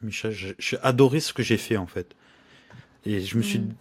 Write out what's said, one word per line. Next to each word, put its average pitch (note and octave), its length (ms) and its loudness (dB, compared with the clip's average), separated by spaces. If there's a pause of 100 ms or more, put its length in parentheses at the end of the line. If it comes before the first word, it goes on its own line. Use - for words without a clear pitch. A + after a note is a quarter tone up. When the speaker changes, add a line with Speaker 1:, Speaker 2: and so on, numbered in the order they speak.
Speaker 1:
Michel, A2 300 -6
j'ai, F#2+ 260 -10
j'ai - 220 -4
adoré C3 400 6
ce - 120 -4
que A#2+ 120 -4
j'ai A2 140 4
fait, - 180 0
en F#2 100 -2
fait. » - 300 -10 (880)
Et G#2 160 0
je G2 160 -4
me A#2 60 2
suis, G2+ 180 -2
Speaker 2:
Mm. A2 200 -6